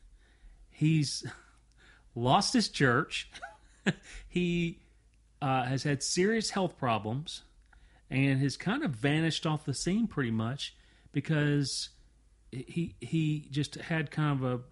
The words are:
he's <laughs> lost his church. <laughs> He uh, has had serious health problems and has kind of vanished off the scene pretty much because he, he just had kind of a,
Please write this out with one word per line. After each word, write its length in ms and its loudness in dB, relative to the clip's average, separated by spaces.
he's 520 2
<laughs> 440 -20
lost 380 4
his 160 4
church. 600 2
<laughs> 80 2
He 520 0
uh, 220 2
has 200 -2
had 200 0
serious 480 2
health 260 -2
problems 680 -2
and 300 2
has 180 0
kind 260 -2
of 80 -2
vanished 540 0
off 200 -2
the 80 -2
scene 340 0
pretty 240 -2
much 440 -4
because 760 0
he, 480 -6
he 520 0
just 240 -2
had 360 -4
kind 320 0
of 0 -
a, 160 0